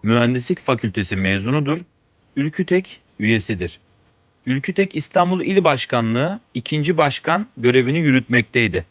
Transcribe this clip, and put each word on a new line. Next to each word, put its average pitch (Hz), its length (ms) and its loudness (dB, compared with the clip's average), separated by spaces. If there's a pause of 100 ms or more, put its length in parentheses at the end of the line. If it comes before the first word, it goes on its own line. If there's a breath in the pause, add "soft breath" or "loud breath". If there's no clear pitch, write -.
Mühendislik 120 560 2
Fakültesi 107 560 -2
mezunudur. 117 640 -2 (560)
Ülkütek 175 640 -2 (200)
üyesidir. 104 600 -2 (680)
Ülkütek 160 500 -2
İstanbul 175 460 0
İl 190 220 0
Başkanlığı 131 760 0 (140)
ikinci 151 440 -2
Başkan 160 500 0 (100)
görevini 123 400 2
yürütmekteydi. 120 920 0